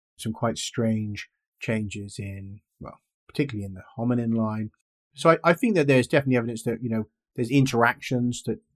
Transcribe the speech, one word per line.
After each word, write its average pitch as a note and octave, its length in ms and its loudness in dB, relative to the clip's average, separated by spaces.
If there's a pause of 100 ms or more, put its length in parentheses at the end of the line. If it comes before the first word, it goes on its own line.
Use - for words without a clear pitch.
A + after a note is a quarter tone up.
(180)
some A2 160 -6
quite A2+ 240 -4
strange A2 720 -2 (300)
changes G2+ 600 -6
in, G2 400 -10 (200)
well, - 200 -16 (280)
particularly G#2+ 380 -4
in G2 80 -12
the F#2 100 -16 (140)
hominin A#2 380 0
line. G#2+ 360 -2 (420)
So - 180 4
I, E3 120 6
I E3+ 100 6
think G#3+ 220 0
that D3+ 120 4
there's C3 200 6
definitely C3+ 300 2
evidence A#2 260 -2
that, A#2 180 -2
you B2 80 -4
know, A2 160 -2 (300)
there's A#2+ 140 -4
interactions B2 960 2
that - 160 -4 (160)